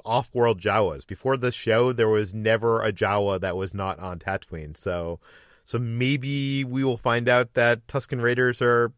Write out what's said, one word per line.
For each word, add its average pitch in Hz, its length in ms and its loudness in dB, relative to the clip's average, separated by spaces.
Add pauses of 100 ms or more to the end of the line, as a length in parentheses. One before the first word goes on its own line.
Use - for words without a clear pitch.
off-world 117 560 0
Jawas. 98 460 0
Before 131 280 -2
this 123 200 -2
show, 120 380 2
there 117 160 2
was 107 260 0
never 113 480 2
a 110 80 0
Jawa 101 500 0
that 92 160 -2
was 92 160 -6
not 95 240 -4
on 90 220 -10
Tatooine. 80 580 -8
So, 85 420 -6 (460)
so 120 140 -6
maybe 135 840 -2
we 131 200 -2
will 127 140 0
find 120 300 0
out 123 280 4
that 120 320 2
Tusken 131 340 -4
Raiders 120 400 2
are, 120 360 2